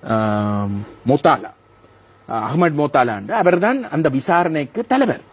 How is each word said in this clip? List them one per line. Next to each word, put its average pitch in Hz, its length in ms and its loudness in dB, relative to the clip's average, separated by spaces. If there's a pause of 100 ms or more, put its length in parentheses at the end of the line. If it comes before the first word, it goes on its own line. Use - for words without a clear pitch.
அம், 104 840 -2 (200)
மோத்தாலா, 143 440 2 (800)
அ, 113 100 -4
அஹ்மத் 147 440 0
மோத்தாலாண்டு. 120 460 0
அவர்தான் 180 600 0
அந்த 156 180 0
விசாரணைக்கு 160 760 -2
தலைவர் 247 360 0 (120)